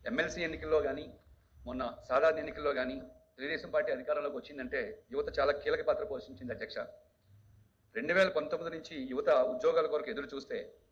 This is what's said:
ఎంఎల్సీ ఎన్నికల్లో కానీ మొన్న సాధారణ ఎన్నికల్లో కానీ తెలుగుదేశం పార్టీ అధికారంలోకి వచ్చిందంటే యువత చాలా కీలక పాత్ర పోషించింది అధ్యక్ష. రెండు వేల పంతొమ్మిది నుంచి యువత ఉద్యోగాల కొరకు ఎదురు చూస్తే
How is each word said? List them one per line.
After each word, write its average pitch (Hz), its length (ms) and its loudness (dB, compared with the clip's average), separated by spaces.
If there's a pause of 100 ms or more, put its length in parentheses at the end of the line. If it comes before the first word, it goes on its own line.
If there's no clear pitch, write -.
ఎంఎల్సీ 165 360 0
ఎన్నికల్లో 156 380 2
కానీ - 380 -4 (480)
మొన్న 123 300 -4 (120)
సాధారణ 156 300 6
ఎన్నికల్లో 147 340 -2
కానీ 131 280 -2 (360)
తెలుగుదేశం 156 340 -4
పార్టీ 147 220 2
అధికారంలోకి 143 440 -2
వచ్చిందంటే 127 680 -6 (100)
యువత 143 260 -2
చాలా 143 140 4
కీలక 156 320 0
పాత్ర - 200 2
పోషించింది 131 480 -8
అధ్యక్ష. 107 260 -6 (1160)
రెండు 139 180 -2
వేల 185 160 6
పంతొమ్మిది 165 480 -2
నుంచి 156 340 -8
యువత 143 200 2
ఉద్యోగాల 147 560 6
కొరకు 147 240 -2
ఎదురు 139 240 -6
చూస్తే 131 400 -8 (180)